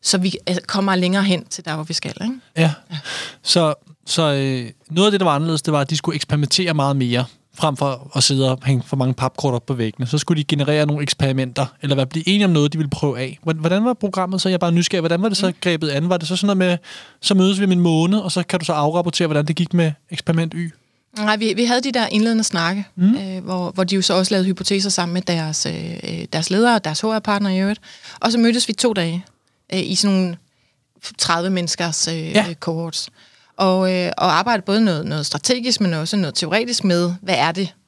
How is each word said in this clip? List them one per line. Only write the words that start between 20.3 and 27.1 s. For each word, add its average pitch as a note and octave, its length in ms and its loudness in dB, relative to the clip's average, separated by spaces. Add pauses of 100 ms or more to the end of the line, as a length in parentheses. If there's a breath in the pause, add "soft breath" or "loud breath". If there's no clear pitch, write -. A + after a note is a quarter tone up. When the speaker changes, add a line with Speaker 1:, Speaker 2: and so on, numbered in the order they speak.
Speaker 2:
Y? E3 160 -8 (460)
Speaker 1:
Nej, G#3+ 180 2
vi, A3 200 0
vi A#3 80 2
havde A#3+ 160 2
de C4+ 120 -4
der A#3 140 0
indledende A3 380 2
snakke, F#3 400 0 (120)
Speaker 2:
Mm. F#3+ 200 6
Speaker 1:
øh, F#3+ 280 -8
hvor, F3+ 260 -4
hvor F#3 140 0
de F3+ 100 -2
jo F#3+ 80 2
så F#3 120 0
også F#3 200 2
lavede F#3+ 120 2
hypoteser F#3+ 440 -2
sammen F3 240 -2
med F3+ 80 -2
deres, D#3+ 440 -2
øh, - 240 -6 (140)
øh, E3+ 280 -8
deres D#3+ 180 -4
ledere A3+ 240 4
og G#3+ 100 0
deres D#3 160 -4
H - 60 -6
R-partner G#3 440 -2